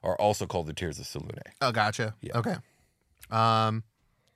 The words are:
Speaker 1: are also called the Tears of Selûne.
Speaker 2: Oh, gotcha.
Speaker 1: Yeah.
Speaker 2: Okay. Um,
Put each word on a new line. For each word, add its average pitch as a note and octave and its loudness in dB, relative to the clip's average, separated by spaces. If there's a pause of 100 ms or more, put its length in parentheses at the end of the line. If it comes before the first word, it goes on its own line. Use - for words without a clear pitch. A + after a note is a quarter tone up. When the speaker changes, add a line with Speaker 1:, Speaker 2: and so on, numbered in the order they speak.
Speaker 1:
are F2+ 0
also G#2 2
called F2 -2
the D#2 -6
Tears D#2 -6
of - -12
Selûne. - -10 (200)
Speaker 2:
Oh, B2+ 2
gotcha. A2 0
Speaker 1:
Yeah. - -4
Speaker 2:
Okay. A#2 0 (720)
Um, A2 4 (540)